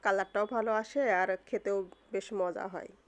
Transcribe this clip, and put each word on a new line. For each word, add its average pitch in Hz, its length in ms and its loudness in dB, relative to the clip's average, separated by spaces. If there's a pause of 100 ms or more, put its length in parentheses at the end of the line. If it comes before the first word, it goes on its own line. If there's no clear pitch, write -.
কালারটাও 202 440 2
ভালো 226 260 0
আসে 220 280 0 (100)
আর 185 180 4 (160)
খেতেও 202 320 -2 (320)
বেশ 196 240 -4
মজা 190 340 0
হয় 180 220 -10 (180)